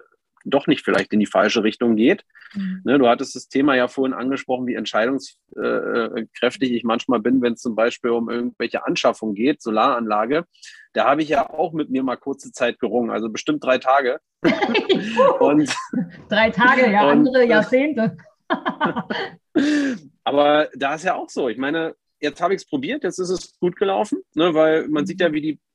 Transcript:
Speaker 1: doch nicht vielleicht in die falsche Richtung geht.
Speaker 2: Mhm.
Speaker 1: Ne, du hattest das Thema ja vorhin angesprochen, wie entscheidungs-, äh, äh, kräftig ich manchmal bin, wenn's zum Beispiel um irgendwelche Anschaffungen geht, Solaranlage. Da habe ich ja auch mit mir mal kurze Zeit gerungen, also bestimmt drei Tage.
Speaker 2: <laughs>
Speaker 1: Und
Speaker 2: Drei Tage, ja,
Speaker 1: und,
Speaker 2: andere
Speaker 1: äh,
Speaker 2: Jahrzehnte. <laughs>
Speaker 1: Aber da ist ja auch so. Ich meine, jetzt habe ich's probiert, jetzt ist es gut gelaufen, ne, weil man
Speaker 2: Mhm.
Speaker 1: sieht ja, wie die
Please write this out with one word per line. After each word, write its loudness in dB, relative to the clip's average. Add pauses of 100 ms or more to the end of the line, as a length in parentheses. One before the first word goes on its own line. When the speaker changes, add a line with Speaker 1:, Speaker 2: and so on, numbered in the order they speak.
(440)
Speaker 1:
doch 0
nicht 0
vielleicht 0
in 2
die 2
falsche 2
Richtung 0
geht. 2 (300)
Speaker 2:
Mhm. -6
Speaker 1:
Ne, 4
du 4
hattest 0
das -14
Thema 2
ja 2
vorhin -4
angesprochen, -4
wie -4
entscheidungs-, -2 (200)
äh, -2
äh, -8 (120)
kräftig -2
ich -2
manchmal 0
bin, 2
wenn's -2
zum -6
Beispiel 0
um -2
irgendwelche -6
Anschaffungen -2
geht, -2
Solaranlage. 0 (480)
Da 0
habe 2
ich -6
ja 0
auch -4
mit -4
mir -2
mal -4
kurze -10
Zeit -2
gerungen, -2
also -4
bestimmt -4
drei 2
Tage. 0 (220)
Speaker 2:
<laughs> 2
Speaker 1:
Und 2 (540)
Speaker 2:
Drei 2
Tage, 4
ja, 4
Speaker 1:
und, 6
Speaker 2:
andere 4
Speaker 1:
äh, 4
Speaker 2:
Jahrzehnte. 2 (320)
<laughs> -4
Speaker 1:
Aber 2
da -4
ist -10
ja 0
auch -10
so. -4
Ich -6
meine, -4 (260)
jetzt -6
habe 0
ich's -6
probiert, -6
jetzt -6
ist -4
es -8
gut -2
gelaufen, -2 (120)
ne, 2
weil 2
man -2
Speaker 2:
Mhm. -4
Speaker 1:
sieht -6
ja, 2
wie -4
die -6 (140)